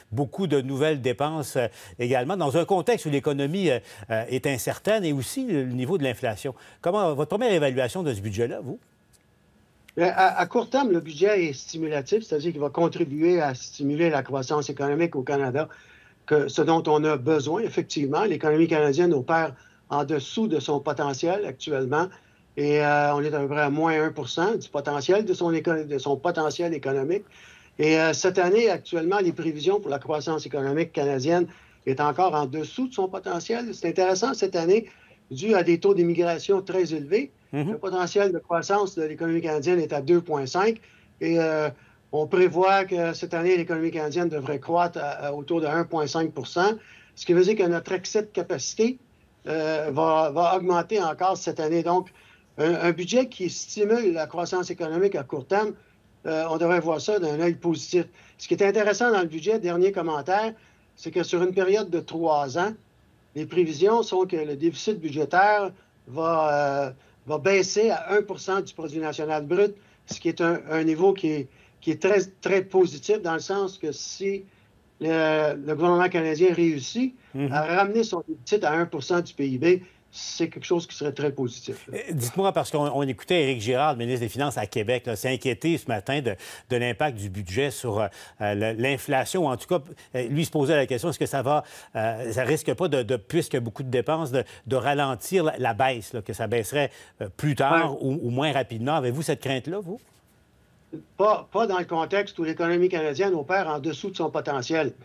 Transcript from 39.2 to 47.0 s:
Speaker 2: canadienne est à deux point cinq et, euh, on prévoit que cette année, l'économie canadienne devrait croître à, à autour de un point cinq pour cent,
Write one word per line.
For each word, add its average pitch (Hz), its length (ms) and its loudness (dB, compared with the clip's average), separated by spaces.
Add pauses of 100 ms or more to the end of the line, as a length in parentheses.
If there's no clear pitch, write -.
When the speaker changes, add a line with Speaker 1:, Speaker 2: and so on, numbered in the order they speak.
Speaker 2:
canadienne 160 380 2
est 156 120 -2
à 143 100 -2
deux 170 200 4
point 147 240 -2
cinq 208 340 0 (400)
et, 165 200 2
euh, 156 300 0 (420)
on 151 160 0
prévoit 185 580 4
que 170 280 0
cette 170 200 -8
année, 175 240 2
l'économie 165 320 -2
canadienne 156 400 -2
devrait 143 300 -4
croître 170 400 0
à, 143 100 -4
à 143 220 -6
autour 147 300 -2
de 156 40 0
un 160 180 0
point 160 220 -2
cinq 156 260 -2
pour 127 140 -8
cent, 196 280 0 (420)